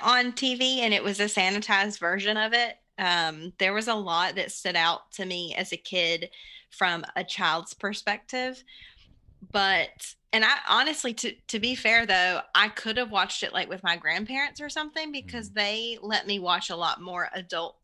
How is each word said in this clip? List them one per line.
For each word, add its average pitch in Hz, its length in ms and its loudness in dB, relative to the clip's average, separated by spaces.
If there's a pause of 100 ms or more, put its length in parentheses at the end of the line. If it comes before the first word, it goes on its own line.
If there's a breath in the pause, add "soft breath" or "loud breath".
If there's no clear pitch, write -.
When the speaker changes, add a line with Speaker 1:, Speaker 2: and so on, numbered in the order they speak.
Speaker 1:
on 247 300 4
T 254 220 0
V 254 260 2
and 220 120 4
it 202 100 2
was 202 160 -2
a 208 60 2
sanitized 208 720 2
version 196 360 0
of 220 180 0
it. 240 220 0 (220)
Um, 170 600 0
there 190 140 4
was 220 140 0
a 233 80 0
lot 180 400 0
that 185 160 -4
stood 180 240 -4
out 165 380 2
to 190 120 -6
me 175 300 -6
as - 160 -4
a 175 60 -4
kid 170 520 -2 (420 loud breath)
from 175 340 0 (100)
a 175 80 -2
child's 165 500 -2
perspective. 254 920 -6 (880 loud breath)
But, 196 640 2 (180)
and 220 100 4
I 254 120 6 (120)
honestly, 262 480 2
to, 226 160 -4 (180)
to 220 100 -4
be 247 160 0
fair 233 320 4
though, 180 340 4 (140)
I 208 140 6
could 220 280 -4
have 240 140 -2
watched 196 320 0
it, - 100 -6
like, - 160 -2
with 190 140 -8
my 170 140 2
grandparents 220 640 -2
or 294 100 -8
something 302 420 -6
because 247 380 -10
Speaker 2:
Mm-hmm. 202 100 -2
Speaker 1:
they 220 420 -2
let 214 240 -2
me 202 140 -2
watch 175 320 0
a 170 40 -4
lot 165 260 -2
more 175 320 -4
adult 175 500 -6